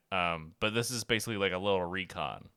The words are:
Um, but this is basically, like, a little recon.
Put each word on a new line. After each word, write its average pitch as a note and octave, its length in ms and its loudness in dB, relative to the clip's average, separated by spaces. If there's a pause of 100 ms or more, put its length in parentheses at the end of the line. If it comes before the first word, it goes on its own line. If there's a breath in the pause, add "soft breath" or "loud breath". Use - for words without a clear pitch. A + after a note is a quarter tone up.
(120)
Um, E2+ 480 0
but G#2+ 140 2
this A#2 160 0
is A#2+ 140 -2
basically, A2+ 340 0
like, G2 140 4
a F2+ 60 0
little F#2+ 260 2
recon. F2 720 -6